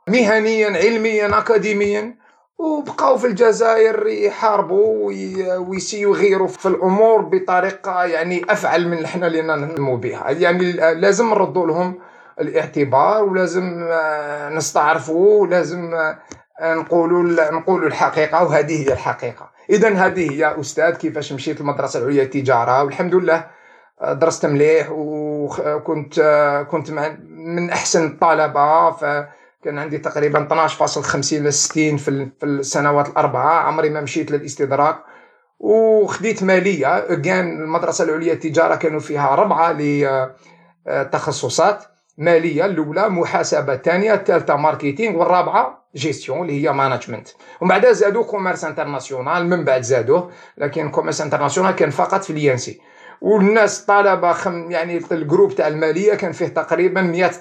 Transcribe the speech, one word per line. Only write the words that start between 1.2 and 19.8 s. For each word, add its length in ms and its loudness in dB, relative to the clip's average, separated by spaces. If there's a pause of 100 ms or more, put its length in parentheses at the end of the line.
أكاديمياً، 800 0 (420)
وبقاو 600 0
في 100 0
الجزائر 800 4
يحاربوا 1000 2
وي-، 500 -4
ويسيو 580 -2
يغيروا 320 2
في 180 -6
الأمور 560 4
بطريقة 840 0
يعني 460 -2
أفعل 380 2
من 200 -2
حنا 200 -2
اللي 140 0
نهموا 560 -2
بها. 340 -6
يعني 400 2 (220)
لازم 360 2
نردوا 380 0
لهم 320 -2 (420)
الاعتبار، 840 2
ولازم، 680 -2
آه، 600 -4
نستعرفوا، 920 2
ولازم، 520 0
آه، 840 -4
نقولوا 480 2
ال-، 300 2
نقولوا 340 0
الحقيقة، 560 0
وهذه 440 0
هي 60 2
الحقيقة. 580 -8 (180)
إذن 260 4